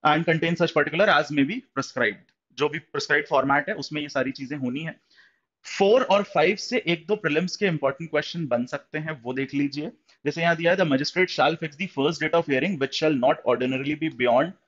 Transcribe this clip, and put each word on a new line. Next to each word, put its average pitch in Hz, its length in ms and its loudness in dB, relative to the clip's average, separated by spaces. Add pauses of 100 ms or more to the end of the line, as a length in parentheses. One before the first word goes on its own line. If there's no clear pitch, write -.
and 156 220 2
contain 165 260 0
such 165 220 0
particular 156 300 2
as 151 180 4
may 143 200 2
be 190 100 -4
prescribed। 120 760 -4 (220)
जो 143 160 0
भी 151 100 -6
प्रिस्क्राइब्ड 147 480 -2
फॉर्मेट 143 420 2
है, 214 60 -6
उसमें 151 260 -8
ये 143 80 -10
सारी 131 220 -2
चीजें 139 260 -10
होनी 131 220 -4
है। 160 200 -12 (800)
फ़ोर 214 240 6
और 202 220 2
फ़ाइव 180 320 2
से - 320 -4
एक 165 200 -2
दो 208 80 2
प्रीलिम्स 170 400 -2
के 208 100 -2
इंपॉर्टेंट 151 460 -2
क्वेश्चन 151 360 -4
बन 120 180 0
सकते - 320 -10
हैं, 156 240 -10
वो 123 120 -8
देख 135 200 -6
लीजिए। 143 380 -4 (340)
जैसे 147 160 -2
यहाँ 170 140 2
दिया 170 160 0
है, 185 60 2
"The 175 120 2
magistrate 147 400 0 (100)
shall 160 240 2
fix 156 60 -6
the 156 180 -8 (120)
first 156 240 0
date 156 100 0
of 170 160 4
hearing 143 300 0
which 135 240 -2
shall 147 200 2
not 147 120 4 (140)
ordinarily 131 540 0
be 160 60 -2
beyond 127 420 2 (160)